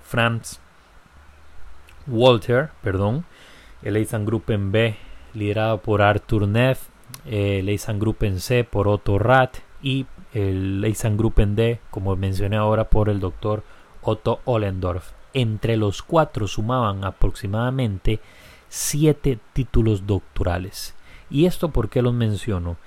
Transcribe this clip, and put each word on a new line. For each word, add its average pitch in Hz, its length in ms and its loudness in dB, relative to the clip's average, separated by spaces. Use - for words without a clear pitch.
Franz 117 580 -2
Walter, 123 640 4
perdón, 104 420 0
el 104 140 -2
Einsatzgruppen 107 760 -2
B 107 260 2
liderado 107 440 0
por 104 240 2
Arthur 104 440 2
Neff, 120 420 2
eh, 101 360 -2
el 95 80 -2
Einsatzgruppen 104 720 -2
C 123 240 0
por 101 240 0
Otto 101 320 2
Rath 127 380 4
y 135 240 -2
el 98 500 -2
Einsatzgruppen 107 720 2
D, 113 240 0
como 98 240 -4
mencioné 98 420 -2
ahora, 107 340 2
por 107 180 6
el 101 100 0
doctor 107 460 -4
Otto - 420 -2
Ollendorf. 95 680 -2
Entre 113 440 0
los 104 240 0
cuatro 147 440 0
sumaban 107 600 -2
aproximadamente 110 1120 0
siete 147 720 0
títulos 110 520 2
doctorales. 92 880 -4
¿Y 147 160 4
esto - 240 0
por 113 180 0
qué 123 140 0
los 120 100 2
menciono? 101 640 -2